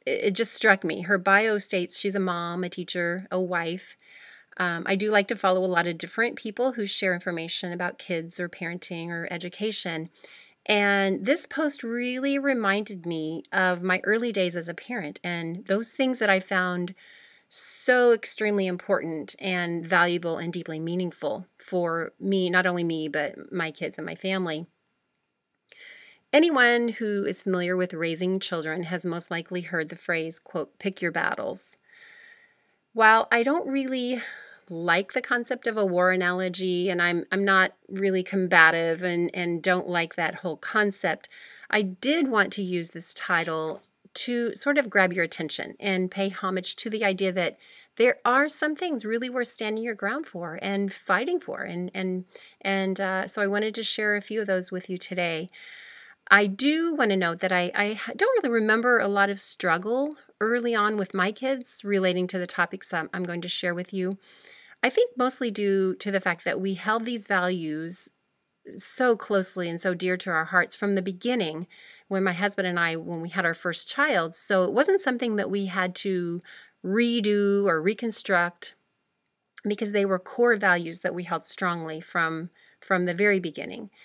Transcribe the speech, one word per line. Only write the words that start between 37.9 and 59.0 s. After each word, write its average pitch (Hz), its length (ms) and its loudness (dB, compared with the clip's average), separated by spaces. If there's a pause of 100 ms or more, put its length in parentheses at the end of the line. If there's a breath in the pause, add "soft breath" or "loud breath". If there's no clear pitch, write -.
combative 165 800 6
and, 175 280 0
and 170 300 -2
don't 185 260 2
like 170 280 -2
that 165 200 0
whole 160 200 -6
concept, 202 720 0 (420 loud breath)
I 214 120 0
did 262 440 0
want 202 280 2
to 202 100 -6
use 175 240 -4
this - 260 -8
title 160 640 -2 (340)
to 240 420 -2
sort 285 200 0
of 254 140 0
grab 185 220 4
your 180 100 0
attention - 560 -6
and 185 320 0
pay 196 200 -2
homage 185 460 -4
to - 140 -6
the 220 140 -2
idea 190 260 0
that 175 280 -2 (360 loud breath)
there 240 300 4
are 269 240 4
some 302 260 -2
things 294 300 -4
really 233 260 -4
worth 240 160 -2
standing 220 380 -4
your 233 100 -4
ground 233 320 -4
for 170 340 -10
and 196 320 -2
fighting 262 460 0
for. - 240 -8
And, 175 320 -6
and, 185 300 -4 (360 loud breath)
and, 190 400 0
uh, 190 280 -2
so 208 140 -4
I 202 40 4
wanted 208 300 0
to 220 80 -4
share 208 320 0
a 202 40 -2
few 214 200 -4
of 202 80 -2
those 185 240 0
with 180 180 -6
you 180 80 -4
today. 175 500 -4 (800 loud breath)
I 202 200 8
do 302 440 0
wanna 226 240 4
note 170 220 0
that 185 140 -2
I, 180 200 2
I 202 120 2
h-, 220 320 -6
don't 466 260 4
really 247 100 0
remember 226 460 4
a 202 80 0